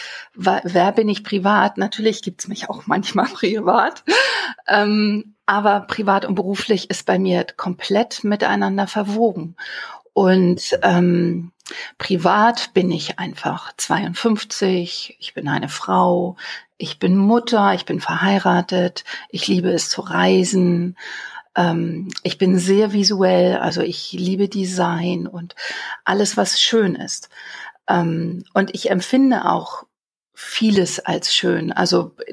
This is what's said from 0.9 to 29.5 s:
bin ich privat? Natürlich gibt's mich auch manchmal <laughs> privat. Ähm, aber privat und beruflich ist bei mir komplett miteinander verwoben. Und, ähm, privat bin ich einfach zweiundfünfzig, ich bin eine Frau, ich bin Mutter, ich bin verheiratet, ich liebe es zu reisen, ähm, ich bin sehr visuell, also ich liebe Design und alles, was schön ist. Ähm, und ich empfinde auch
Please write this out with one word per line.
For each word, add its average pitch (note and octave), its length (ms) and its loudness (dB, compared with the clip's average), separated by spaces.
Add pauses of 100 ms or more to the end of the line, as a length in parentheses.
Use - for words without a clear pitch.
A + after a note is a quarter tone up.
bin G#3+ 160 2
ich G#3 160 -2
privat? G3+ 540 2
Natürlich G#3 440 -2
gibt's - 240 -10
mich - 220 -10
auch - 180 -10
manchmal G3 400 0
<laughs> - 60 -8
privat. G#3+ 720 0 (640)
Ähm, G#3 640 0 (120)
aber G3+ 340 2
privat G3 460 -2
und G3 80 -2
beruflich F#3+ 560 -2
ist - 160 -8
bei F#3 120 2
mir F#3 280 0 (100)
komplett G3 640 -4
miteinander G3+ 640 0
verwoben. G3+ 720 -2 (560)
Und, F#3 720 4
ähm, F3 680 2 (440)
privat G3 800 2
bin F#3 160 2
ich D#3+ 280 -6
einfach - 600 -8
zweiundfünfzig, F#3 1400 -2
ich - 120 -14
bin D3 160 -8
eine D3 220 -2
Frau, F3+ 640 0 (400)
ich - 220 -10
bin F#3 180 4
Mutter, G#3 560 4
ich F3+ 140 -4
bin - 120 -4
verheiratet, F3+ 1080 0 (260)
ich - 180 -6
liebe F3+ 220 2
es E3+ 180 0
zu - 140 -6
reisen, F3+ 960 2 (580)
ähm, E3+ 520 -2 (160)
ich - 120 -4
bin F#3 220 4
sehr G3 340 2
visuell, F#3 640 4
also E3+ 240 -2
ich - 320 -6
liebe F#3 380 0
Design F3+ 760 -2
und F3 280 -14 (500)
alles, G3+ 320 0
was G3+ 240 0
schön G3+ 340 2
ist. - 360 -10 (580)
Ähm, E3+ 640 0
und G3 220 2
ich - 160 -4
empfinde B3+ 560 4
auch - 380 -2 (500)